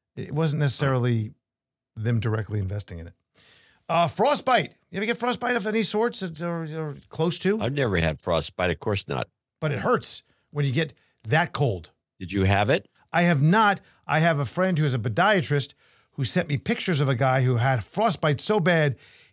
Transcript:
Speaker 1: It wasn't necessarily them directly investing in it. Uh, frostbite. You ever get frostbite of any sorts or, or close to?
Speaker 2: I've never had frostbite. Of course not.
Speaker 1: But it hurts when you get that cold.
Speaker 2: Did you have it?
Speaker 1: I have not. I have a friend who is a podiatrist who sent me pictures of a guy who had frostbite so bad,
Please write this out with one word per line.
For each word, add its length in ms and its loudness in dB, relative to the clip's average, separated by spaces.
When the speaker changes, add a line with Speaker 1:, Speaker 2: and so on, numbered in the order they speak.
Speaker 1:
It 160 -12
wasn't 280 0
necessarily 720 0
them 260 -2
directly 380 -2
investing 400 -6
in 80 -14
it. 80 -20
Uh, 200 2
frostbite. 640 0
You 80 -10
ever 80 -4
get 100 -2
frostbite 400 -2
of 100 -4
any 180 0
sorts 380 0
or, 220 -6
or 200 -8
close 300 -2
to? 240 0
Speaker 2:
I've 100 -2
never 260 0
had 220 -2
frostbite. 500 -2
Of 100 -4
course 280 -4
not. 200 -4
Speaker 1:
But 120 -4
it 60 -4
hurts 460 0
when 160 -2
you 60 0
get 200 -2
that 240 2
cold. 400 -2
Speaker 2:
Did 140 -10
you 120 2
have 240 4
it? 200 0
Speaker 1:
I 100 2
have 180 4
not. 400 4
I 120 2
have 220 2
a 40 0
friend 340 0
who 60 2
is 80 2
a 60 0
podiatrist 760 0
who 120 -4
sent 240 2
me 80 -4
pictures 460 -2
of 80 0
a 40 2
guy 280 2
who 140 2
had 280 0
frostbite 560 0
so 180 2
bad, 380 2